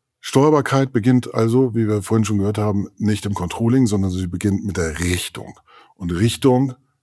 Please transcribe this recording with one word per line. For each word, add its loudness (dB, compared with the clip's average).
Steuerbarkeit 2
beginnt 2
also, 2
wie 0
wir 0
vorhin 2
schon -2
gehört -2
haben, -2
nicht -2
im -4
Controlling, 0
sondern 0
sie -4
beginnt -2
mit -4
der -4
Richtung. -6
Und -6
Richtung 2